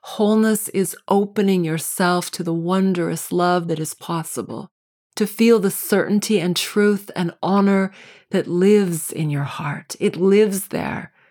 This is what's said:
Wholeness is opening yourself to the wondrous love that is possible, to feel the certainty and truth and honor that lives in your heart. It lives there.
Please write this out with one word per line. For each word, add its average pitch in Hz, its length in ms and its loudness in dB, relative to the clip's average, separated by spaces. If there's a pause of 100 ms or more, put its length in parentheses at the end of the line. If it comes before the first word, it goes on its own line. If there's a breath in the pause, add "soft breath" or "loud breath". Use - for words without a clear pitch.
Wholeness 220 680 0
is 190 260 -2 (140)
opening 202 560 2
yourself 175 680 -2
to - 100 -8
the 170 120 -4
wondrous 175 760 0
love 180 360 0
that 160 100 -4
is 156 160 -8
possible, - 760 -8 (480)
to 214 100 0
feel 226 340 4
the 190 100 0
certainty 202 680 0
and 175 140 0
truth 208 600 0
and 175 260 -4
honor 196 480 2 (420 loud breath)
that 190 140 0
lives 185 640 2
in 151 200 -4
your 143 140 -2
heart. - 540 -8
It - 180 -2
lives 196 520 2
there. - 440 -6 (180)